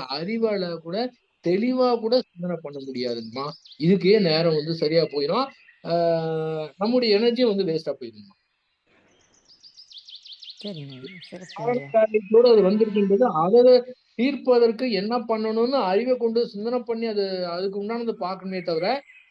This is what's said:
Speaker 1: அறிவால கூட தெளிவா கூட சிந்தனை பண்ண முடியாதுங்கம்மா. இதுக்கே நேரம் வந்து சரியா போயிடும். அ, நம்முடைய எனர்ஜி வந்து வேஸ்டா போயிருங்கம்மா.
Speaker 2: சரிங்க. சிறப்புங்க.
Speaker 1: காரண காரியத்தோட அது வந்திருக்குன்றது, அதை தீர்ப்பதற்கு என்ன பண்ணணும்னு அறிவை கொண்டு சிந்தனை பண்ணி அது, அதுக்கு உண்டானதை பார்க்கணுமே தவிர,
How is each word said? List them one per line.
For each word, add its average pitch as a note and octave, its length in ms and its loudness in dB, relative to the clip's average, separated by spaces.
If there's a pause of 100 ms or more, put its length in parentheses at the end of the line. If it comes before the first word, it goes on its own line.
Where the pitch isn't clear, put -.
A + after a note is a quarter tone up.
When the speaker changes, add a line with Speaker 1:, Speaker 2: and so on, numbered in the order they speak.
Speaker 1:
அறிவால F#3 720 -4
கூட G3 340 -8 (320)
தெளிவா A#3+ 560 0
கூட A3+ 200 0
சிந்தனை F3 420 -8
பண்ண C#3+ 160 -12
முடியாதுங்கம்மா. B2 720 -8 (280)
இதுக்கே F#3 420 4
நேரம் E3 340 2
வந்து D#3 200 -4
சரியா D#3+ 280 0
போயிடும். D3+ 440 -2 (380)
அ, E3+ 100 -4 (840)
நம்முடைய A3+ 400 2
எனர்ஜி A#3 280 2
வந்து G3 200 2
வேஸ்டா D#3 360 -4
போயிருங்கம்மா. G#2+ 360 -16 (2250)
Speaker 2:
சரிங்க. D3 300 -12 (260)
சிறப்புங்க. F3 340 -18
Speaker 1:
காரண A#3+ 380 -4
காரியத்தோட A3 600 6
அது G#3 180 8
வந்திருக்குன்றது, G3+ 520 2
அதை A#3+ 600 6 (320)
தீர்ப்பதற்கு A#3+ 760 2
என்ன G#3+ 280 -2
பண்ணணும்னு A3+ 640 -2
அறிவை A3+ 340 0
கொண்டு A3+ 320 0
சிந்தனை A#3 300 -6
பண்ணி A#3 280 -6
அது, F#3+ 400 -4
அதுக்கு F#3+ 360 -6
உண்டானதை A3+ 380 -6
பார்க்கணுமே F#3 420 -8
தவிர, F3+ 400 -4 (280)